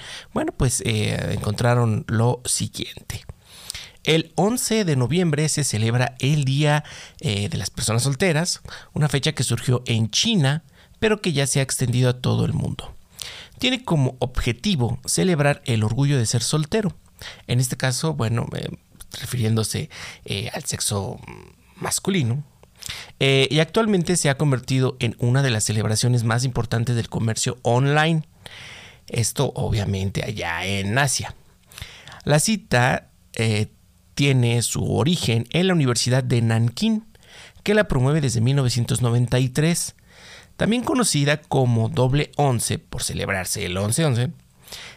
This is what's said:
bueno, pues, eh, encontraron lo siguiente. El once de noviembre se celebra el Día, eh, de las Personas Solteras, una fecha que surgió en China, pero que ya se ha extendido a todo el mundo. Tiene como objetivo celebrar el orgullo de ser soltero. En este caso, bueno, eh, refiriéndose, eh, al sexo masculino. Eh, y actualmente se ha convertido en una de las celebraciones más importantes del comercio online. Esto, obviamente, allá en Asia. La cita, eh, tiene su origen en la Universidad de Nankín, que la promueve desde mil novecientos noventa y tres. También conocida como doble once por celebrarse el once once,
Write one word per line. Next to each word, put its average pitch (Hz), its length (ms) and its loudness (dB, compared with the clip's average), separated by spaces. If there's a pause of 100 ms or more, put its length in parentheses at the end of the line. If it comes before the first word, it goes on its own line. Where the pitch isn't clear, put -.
(320)
bueno, 311 180 -2
pues, - 340 0
eh, 107 480 -2
encontraron 113 760 0
lo 117 360 2
siguiente. - 800 -6 (800)
El 160 340 2
once 220 480 0
de 160 100 0
noviembre 147 540 2
se 147 160 -2
celebra 113 560 0
el 147 240 2
Día, 147 400 2 (340)
eh, 101 300 -2
de 107 100 -4
las 98 120 -4
Personas 113 340 -2
Solteras, 151 560 0 (320)
una 147 160 2
fecha 143 240 0
que 139 100 -2
surgió 123 420 0
en 113 280 0
China, 160 500 2 (380)
pero 214 200 2
que 180 120 0
ya 139 160 2
se - 100 0
ha 135 60 4
extendido 127 460 0
a 123 100 -2
todo 113 240 0
el - 80 0
mundo. - 420 -4 (640)
Tiene 254 260 0
como 139 360 2
objetivo 123 880 0
celebrar 147 580 2
el 113 180 0
orgullo 135 360 2
de 113 80 0
ser 117 180 0
soltero. 160 500 0 (540)
En 120 100 2
este 127 180 -2
caso, 131 380 -2
bueno, 117 400 -2
eh, - 140 -6 (520)
refiriéndose, 113 720 -2 (340)
eh, 101 300 -6
al 156 80 -10
sexo - 560 -4 (560)
masculino. 147 680 -2 (720)
Eh, 135 320 4
y 139 80 2
actualmente 180 580 2
se 151 140 2
ha 131 80 0
convertido 131 640 0
en 120 180 -2
una 123 240 2
de 135 80 2
las 107 140 0
celebraciones 110 580 2
más 117 220 0
importantes 120 500 0
del 117 140 -2
comercio - 540 -2
online. 147 600 2 (840)
Esto, - 480 -2
obviamente, 98 680 -2
allá 87 420 -6
en 196 320 -2
Asia. - 380 0 (880)
La 147 160 4
cita, 135 720 0 (220)
eh, 107 340 0 (480)
tiene 123 480 2
su - 320 -2
origen 120 560 0
en 175 160 2
la 185 80 2
Universidad 127 500 2
de 123 160 0
Nankín, 120 640 0 (580)
que 208 120 2
la 208 120 4
promueve 143 360 2
desde 120 180 0
mil 127 160 2
novecientos 120 460 0
noventa 123 380 2
y 131 100 0
tres. 160 440 0 (600)
También 233 280 0
conocida 151 580 2
como 120 480 2
doble 131 480 0
once 127 400 0
por - 240 -10
celebrarse 92 640 -4
el 87 100 -4
once 104 300 0
once, 107 240 0 (680)